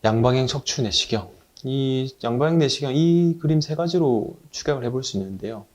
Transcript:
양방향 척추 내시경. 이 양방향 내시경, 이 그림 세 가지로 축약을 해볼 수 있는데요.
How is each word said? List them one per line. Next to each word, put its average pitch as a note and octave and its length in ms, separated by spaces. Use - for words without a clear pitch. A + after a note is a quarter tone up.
양방향 B2 400
척추 C3+ 360
내시경. G#2 460
이 C3 580
양방향 D3 360
내시경, C#3 360
이 E3+ 460
그림 D#3 200
세 D#3 140
가지로 E3 640
축약을 C3+ 320
해볼 B2+ 180
수 - 140
있는데요. G2 580